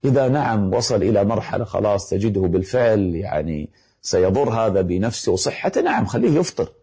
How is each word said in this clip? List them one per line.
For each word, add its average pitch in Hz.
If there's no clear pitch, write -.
إذا 135
نعم 110
وصل 113
إلى 101
مرحلة 107
خلاص 101
تجده 98
بالفعل 101
يعني 78
سيضر 95
هذا 110
بنفسه 95
وصحته، -
نعم -
خليه 196
يفطر. -